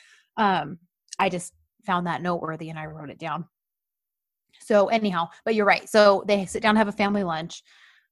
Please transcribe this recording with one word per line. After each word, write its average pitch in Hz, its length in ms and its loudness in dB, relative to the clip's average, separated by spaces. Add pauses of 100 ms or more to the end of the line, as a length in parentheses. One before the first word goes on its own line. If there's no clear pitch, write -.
(360)
Um, 185 420 0 (400)
I 196 100 2
just 175 260 -8 (320)
found 180 200 -2
that 160 160 -4
noteworthy 160 480 -6
and 160 80 -10
I 156 80 -12
wrote 156 240 -14
it - 80 -16
down. 160 300 -8 (1120)
So 202 280 2
anyhow, 196 400 0 (160)
but 226 100 0
you're 208 120 2
right. 185 220 2
So 208 380 6
they 202 200 2
sit 214 160 -8
down, 214 140 4
have 214 120 2
a 202 40 -6
family 202 320 0
lunch. 165 380 -8 (500)